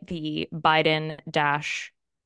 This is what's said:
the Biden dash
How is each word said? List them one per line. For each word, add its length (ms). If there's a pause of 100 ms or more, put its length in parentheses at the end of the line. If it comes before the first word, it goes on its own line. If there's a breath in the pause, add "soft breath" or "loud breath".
the 460
Biden 680 (100)
dash 600 (340)